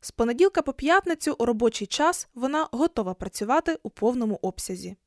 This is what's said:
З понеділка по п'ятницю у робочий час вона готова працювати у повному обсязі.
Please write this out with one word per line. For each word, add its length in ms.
З 100
понеділка 500
по 120
п'ятницю 640
у 60
робочий 420
час 480
вона 360
готова 420
працювати 720
у 60
повному 520
обсязі. 540